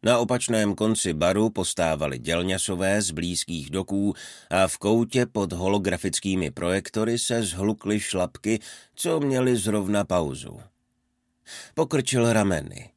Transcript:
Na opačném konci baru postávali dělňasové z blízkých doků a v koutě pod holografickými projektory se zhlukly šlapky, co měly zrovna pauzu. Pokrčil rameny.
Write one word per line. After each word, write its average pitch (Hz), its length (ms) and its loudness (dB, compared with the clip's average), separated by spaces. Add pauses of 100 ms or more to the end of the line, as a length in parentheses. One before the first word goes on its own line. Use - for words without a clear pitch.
Na 117 160 4
opačném 113 560 0
konci 107 380 0
baru 95 380 2
postávali 80 680 0
dělňasové 92 840 0
z 87 80 -2
blízkých 85 600 -6
doků 98 440 0 (360)
a 95 180 4
v - 100 -4
koutě 117 480 2
pod 98 260 -2
holografickými 92 960 0
projektory 101 680 -2
se 117 240 0
zhlukly 101 580 -2
šlapky, 101 600 -2 (340)
co 160 260 0
měly 127 360 2
zrovna 104 480 0
pauzu. 69 560 -2 (1120)
Pokrčil 127 580 2
rameny. 98 640 0